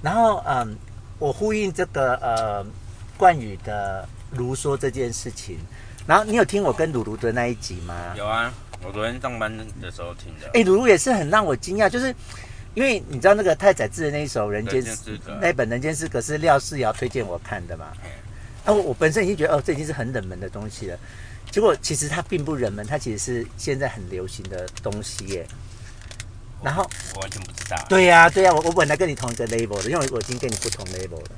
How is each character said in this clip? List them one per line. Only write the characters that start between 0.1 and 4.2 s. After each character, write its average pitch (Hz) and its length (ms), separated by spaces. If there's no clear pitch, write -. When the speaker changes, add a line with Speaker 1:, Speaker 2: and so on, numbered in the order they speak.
Speaker 1:
后， 214 320
嗯， 120 320
我 143 160
呼 214 180
应 208 220
这 180 140
个， 131 300
呃， 110 480
冠 175 200
宇 107 260
的 98 440